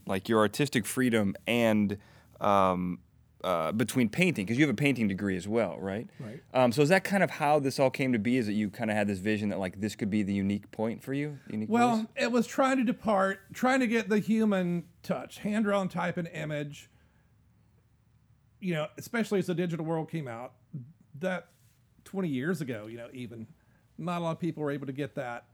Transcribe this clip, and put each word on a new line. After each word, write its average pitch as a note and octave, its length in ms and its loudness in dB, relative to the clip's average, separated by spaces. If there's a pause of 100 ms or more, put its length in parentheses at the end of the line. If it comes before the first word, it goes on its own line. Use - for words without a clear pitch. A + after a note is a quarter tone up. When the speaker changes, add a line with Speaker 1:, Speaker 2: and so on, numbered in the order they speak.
Speaker 1:
like, F#2+ 240 -2
your A2 100 6
artistic G#2+ 460 2
freedom A2+ 500 2 (100)
and, G#2+ 520 4 (420)
um, F#2 600 4 (460)
uh, E2 260 0
between A#2 380 0
painting, A2 380 0
'cause A#2 100 -2
you D3 80 6
have C3+ 80 2
a - 20 -2
painting B2 320 2
degree F#2+ 300 -2
as F2 100 -8
well, G#2 320 0
right? G2 300 -6 (100)
Speaker 2:
Right. A2+ 220 -12 (100)
Speaker 1:
Um, B2 200 4
so C#3+ 100 2
is C#3+ 80 4
that F#3 140 4
kind F#3+ 180 0
of D#3 80 2
how D3+ 300 2
this C#3 200 -2
all C3 120 4
came C3 220 0
to A#2 60 4
be, A#2+ 180 2
is A2+ 100 0
that G#2+ 60 -2
you G#2 180 0
kinda A2 240 -4
had G#2 120 2
this G2 120 0
vision G#2 300 0
that, F#2 100 -2
like, F#2 200 -4
this G2+ 160 -4
could G#2 140 -4
be G#2+ 140 2
the G2 100 -2
unique G2+ 380 0
point A2 320 -4
for C3 100 -8
you, C#3+ 320 -6
the - 80 -10
unique - 160 -4
Speaker 2:
Well, A#3+ 280 4
Speaker 1:
voice? A3 100 -4 (100)
Speaker 2:
it B3 140 0
was A#3 160 2
trying C4+ 300 2
to C4+ 60 2
depart, G3 560 0 (140)
trying C4 280 2
to B3 60 2
get G#3+ 220 0
the G#3+ 80 4
human F#3+ 680 2 (180)
touch, C3+ 360 -6
hand-drawn G3+ 500 0
type F3+ 280 -4
and E3+ 120 -4
image, D3+ 600 -6 (1700)
you F3+ 140 -2
know, D3+ 140 -2 (100)
especially G#3 400 -2
as F3+ 80 2
the F#3 80 -2
digital E3 320 -2
world D#3+ 240 -2
came D3+ 180 -8
out, A#2+ 260 -10 (640)
that F3+ 300 -6 (540)
twenty F#3 260 -4
years C#3+ 320 -2
ago, A2+ 260 -8
you A#2 100 -12
know, A#2 160 -14
even, A#2 320 -12 (540)
not E3+ 220 -4
a - 20 -4
lot E3 80 -2
of D#3+ 80 -6
people D#3 240 -4
were C#3+ 80 0
able C#3+ 160 -6
to C#3 60 -6
get C3+ 220 -6
that A#2+ 380 -8